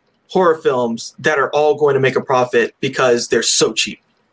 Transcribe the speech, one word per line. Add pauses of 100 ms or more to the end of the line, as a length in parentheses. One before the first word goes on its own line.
(300)
horror
films
that
are
all
going
to
make
a
profit
because
they're
so
cheap." (340)